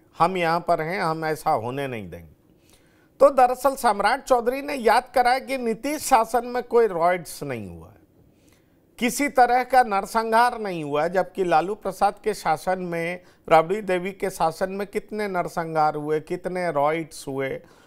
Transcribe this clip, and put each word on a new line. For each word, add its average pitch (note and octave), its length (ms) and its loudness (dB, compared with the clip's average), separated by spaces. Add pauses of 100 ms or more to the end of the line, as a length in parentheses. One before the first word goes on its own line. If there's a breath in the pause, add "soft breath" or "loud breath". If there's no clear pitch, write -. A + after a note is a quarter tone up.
(200)
हम F3+ 180 2
यहाँ E3+ 220 2
पर E3+ 220 0
हैं, F3 200 -4
हम D#3+ 240 -2
ऐसा D#3 260 -2
होने C3+ 360 -2
नहीं A2 220 -8
देंगे। E2 240 -18 (840 soft breath)
तो C#4 100 8
दरअसल B3+ 460 2
सम्राट G#3+ 480 0
चौधरी B3+ 380 0
ने C#4+ 140 -6
याद A#3 400 2
कराया B3 240 4
कि B3 180 -6
नीतीश B3+ 440 -4
शासन A#3 440 2
में B3 180 -6
कोई A#3 240 4
रॉयट्स F3 560 0
नहीं A#2+ 240 -6
हुआ E2+ 200 -16
है, - 100 -20 (1040 soft breath)
किसी B3 280 0
तरह B3 360 4
का B3+ 200 4
नरसंहार A3+ 760 0
नहीं F#3 240 -6
हुआ D3 200 0
है, E3+ 60 0
जबकि F#3 340 -2
लालू F3 320 2
प्रसाद G3 480 -2
के G#3 100 -2
शासन F#3 460 -2
में, F3 420 -6 (280 soft breath)
राबड़ी E3 320 4
देवी F#3 300 -2
के G3 180 -4
शासन F#3 420 -2
में G3 160 -8
कितने G#3+ 400 -6
नरसंहार D#3+ 680 -2
हुए, D3+ 240 -2
कितने F3+ 520 -4
रॉयट्स D3 560 -2
हुए, C3+ 340 -6 (260 soft breath)